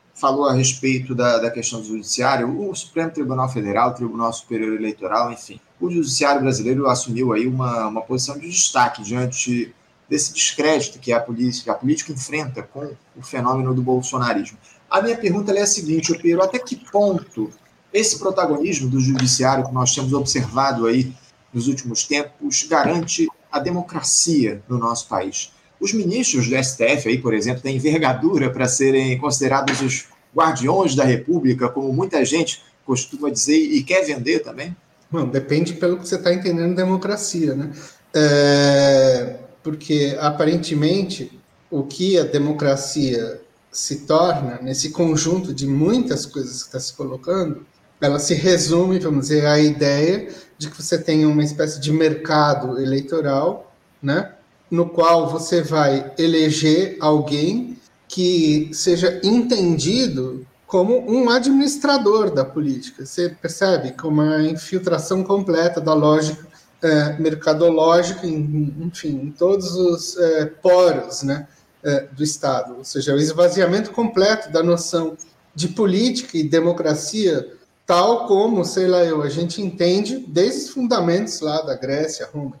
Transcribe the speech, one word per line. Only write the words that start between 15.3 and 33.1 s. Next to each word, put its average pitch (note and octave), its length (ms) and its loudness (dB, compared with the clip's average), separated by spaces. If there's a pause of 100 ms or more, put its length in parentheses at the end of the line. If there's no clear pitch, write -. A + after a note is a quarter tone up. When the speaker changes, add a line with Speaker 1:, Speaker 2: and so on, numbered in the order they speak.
Speaker 1:
ela G3+ 80 2
é - 20 2
a G3+ 40 2
seguinte, D#3+ 460 0
ô, E3+ 60 -2
Piero, E3+ 240 2
até F#3+ 160 0
que - 160 -8
ponto G3 760 -2 (440)
esse G#3 260 0
protagonismo D#3+ 720 0
do C3 100 2
judiciário C3 640 2
que B2+ 60 -10
nós B2+ 220 0
temos C3 180 -2
observado B2 720 0
aí B2+ 280 0 (400)
nos A#2+ 140 -2
últimos B2 360 -4
tempos C#3+ 640 -4
garante E3 600 0 (240)
a C#3+ 80 -2
democracia E3 1080 0
no B2 100 -2
nosso A#2 300 -4
país? G2 440 -6 (280)
Os G3+ 140 -2
ministros F#3+ 540 0
do C3 80 0
S C3 200 -2
T A#2 80 0
F C3 240 0
aí, B2 100 0
por B2 140 -2
exemplo, A#2 300 -2
têm C3+ 140 -4
envergadura D3 760 0
pra B2+ 160 -2
serem C3 500 2
considerados C3+ 640 0
os B2+ 280 -4 (260)
guardiões D3+ 600 2
da C#3 80 4
República, B2+ 640 2
como C3+ 240 -4
muita D#3+ 320 0
gente - 380 -2 (220)
costuma C#3 460 -4